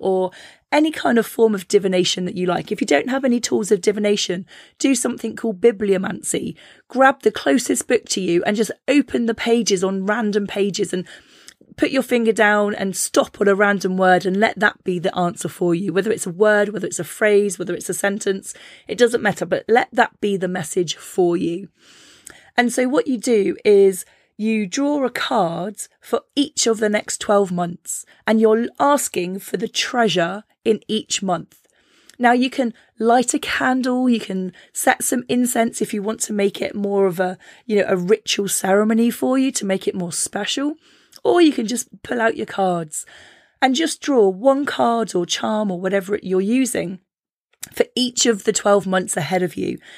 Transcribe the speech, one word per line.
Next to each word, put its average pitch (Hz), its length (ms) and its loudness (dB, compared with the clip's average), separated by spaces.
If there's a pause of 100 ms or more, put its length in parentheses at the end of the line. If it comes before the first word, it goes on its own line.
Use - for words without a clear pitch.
or 185 300 0 (400)
any 302 200 2
kind 240 280 0
of 220 80 2
form 226 280 2
of 190 140 -6
divination 185 560 2
that 180 120 -6
you 180 100 -2
like. 170 260 -2
If - 80 -2
you - 60 -2
don't - 240 2
have 269 140 -2
any 240 160 2
tools 226 300 -2
of 196 120 2
divination, 202 640 0 (320)
do 269 160 2
something 240 420 -4
called 208 240 -6
bibliomancy. 196 960 0 (320)
Grab 262 340 2
the 214 80 4
closest - 560 -2
book - 240 0
to 202 120 -4
you 175 220 2
and 208 120 0
just 226 140 0 (180)
open 262 380 2
the 226 80 0
pages 208 500 0
on 190 220 -2
random 208 400 0
pages 202 480 -2
and 180 120 -4 (680)
put - 140 0
your 254 120 0
finger 233 300 0
down 208 420 2
and 196 220 -6
stop - 440 -2
on 202 80 2
a 196 60 6
random 196 420 0
word 185 280 4
and 190 140 -2
let 220 220 0
that - 240 0
be 180 140 -2
the 165 180 -4
answer 175 320 -2
for 175 260 0
you. 175 180 -2
Whether 196 200 0
it's - 140 -4
a 185 40 -6
word, 208 400 2
whether 208 160 -6
it's - 120 -8
a 170 60 -6
phrase, 208 540 2
whether 175 160 -6
it's - 140 -10
a 185 60 -4
sentence, 202 600 -4 (340)
it 185 100 -6
doesn't 233 240 4
matter, 185 220 -2
but 175 240 -2
let 226 240 4
that 226 280 0
be 202 160 0
the 180 120 -2
message 175 480 -4
for 175 400 0
you. 170 320 -6 (880)
And 240 160 2
so 254 160 0
what 269 180 0
you 254 120 -2
do 208 460 0
is 196 400 4 (320)
you 214 300 -2
draw 277 380 -2
a 240 60 -2
card 190 640 -2 (240)
for - 220 -4 (120)
each - 320 -2
of 226 120 2
the 214 100 0
next - 320 -4
twelve 202 320 2
months, 175 520 -6 (220)
and 220 140 4
you're 220 260 4 (140)
asking 196 580 0
for - 180 -8
the 202 120 -4
treasure 190 760 0 (200)
in 214 240 2
each - 340 -4
month. 175 440 -6 (520)
Now, 240 140 4
you 254 180 2
can 240 240 -2 (240)
light 233 360 2
a 302 40 0
candle, 254 680 0
you 226 120 4
can 190 320 -6 (200)
set - 320 0
some 247 240 -2
incense 240 520 0
if 220 140 -4
you 202 80 -4
want 220 180 -6
to - 120 -6
make 202 280 0
it - 140 -6
more 202 320 0
of 180 140 -2
a, 185 180 -2 (280)
you 214 100 0
know, 196 100 4
a 190 100 0
ritual 190 520 0
ceremony 214 600 2
for 254 280 0
you 269 140 0
to - 140 -6
make 190 200 -2
it 202 80 -2
more 175 180 -6
special, 277 600 -4 (480)
or 349 180 4
you 311 120 6
can 233 140 -4
just - 360 -8
pull 247 180 -4
out 226 160 0
your 214 100 -6
cards 175 600 -4 (540)
and 262 140 4
just 320 260 -2
draw 240 280 4
one 269 360 2
card 233 500 0
or 175 120 0
charm 214 440 -2
or 180 100 -4
whatever 190 420 -2
you're 185 180 0
using 196 600 -2 (720)
for - 240 0
each 247 320 -2
of 220 160 0
the 214 100 0
twelve 202 360 2
months 185 280 -2
ahead 180 240 -2
of 180 140 -2
you, - 240 -6 (200)